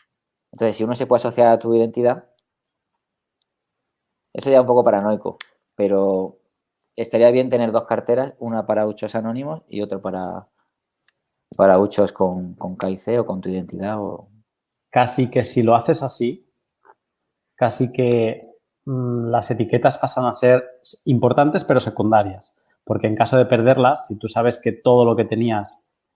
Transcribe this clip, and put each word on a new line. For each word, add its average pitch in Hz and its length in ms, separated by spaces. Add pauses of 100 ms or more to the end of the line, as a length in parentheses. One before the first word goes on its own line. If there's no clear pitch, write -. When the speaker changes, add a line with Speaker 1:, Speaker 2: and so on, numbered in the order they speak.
(520)
Speaker 1:
Entonces, 110 240
si 110 80
uno 120 120
se 127 120
puede 123 120
asociar 120 280
a 113 120
tu 117 140
identidad, 120 520 (2000)
eso - 160
ya 135 80
es 127 40
un 120 60
poco 123 160
paranoico, 104 540 (380)
pero 98 640 (560)
estaría 117 360
bien 127 180
tener 120 220
dos 110 140
carteras, 120 540
una 113 260
para 107 220
uchos 107 280
anónimos 131 540
y 101 120
otra 101 200
para, 92 460 (1080)
para 95 240
uchos 104 320
con, 90 440
con 92 200
K 95 140
I 95 80
C 117 220
o 107 60
con 95 160
tu 95 80
identidad 92 500
o - 280 (640)
Speaker 2:
Casi 123 400
que 127 160
si - 180
lo 170 120
haces 170 280
así, 127 460 (1080)
casi 123 380
que, 120 520 (400)
mm, 123 440
las 117 220
etiquetas 120 460
pasan 127 280
a 117 80
ser 127 320 (160)
s-, - 240
importantes 143 580
pero 127 160
secundarias, 107 760 (280)
porque 107 240
en 107 80
caso 120 220
de 123 80
perderlas, 127 640
si 110 100
tú 113 100
sabes 117 320
que - 140
todo 123 320
lo 117 100
que 117 80
tenías 110 580 (340)